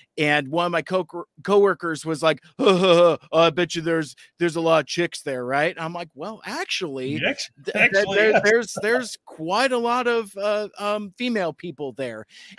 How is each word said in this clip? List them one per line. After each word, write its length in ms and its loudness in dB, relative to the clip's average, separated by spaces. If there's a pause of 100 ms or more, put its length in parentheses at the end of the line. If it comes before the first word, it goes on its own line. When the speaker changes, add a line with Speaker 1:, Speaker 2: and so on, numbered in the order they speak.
(160)
Speaker 1:
And 320 0
one 160 0
of 80 -2
my 80 0
co-, 260 -4 (360)
coworkers 640 2
was 160 -4
like, 180 2 (180)
"Huh, 200 6
huh, 420 6
huh, 180 -2
I 120 6
bet 240 -2
you 80 -6
there's, 340 -2 (220)
there's 180 0
a 60 -2
lot 180 4
of 60 -4
chicks 340 -4
there, 240 -6
right?" 340 -2
I'm 140 -8
like, 220 -10
"Well, 320 -12
actually, 760 -6
Speaker 2:
Yes, 300 -4 (120)
Speaker 1:
th-, 120 -8
th-, 20 -2
Speaker 2:
actually, 400 2
Speaker 1:
there, 140 4
Speaker 2:
yes. 120 4
Speaker 1:
there's, 380 0
there's 460 -2
quite 460 -2
a 60 0
lot 280 0
of, 320 -2
uh, 300 -2 (100)
um, 400 -4
female 340 -2
people 400 -10
there." 320 -8 (340)